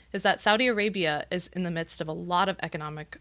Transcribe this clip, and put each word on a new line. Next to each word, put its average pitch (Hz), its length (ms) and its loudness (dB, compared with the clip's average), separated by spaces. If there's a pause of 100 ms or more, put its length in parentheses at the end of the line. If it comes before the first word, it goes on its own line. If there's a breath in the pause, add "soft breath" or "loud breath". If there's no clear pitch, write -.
(120)
is 196 100 -4
that 196 180 4
Saudi 220 260 4
Arabia 208 640 0
is 180 240 -2
in 185 80 -2
the 175 80 -2
midst 165 320 -6
of 156 60 -4
a 156 40 -4
lot 175 360 2
of 190 140 -4
economic 151 580 -8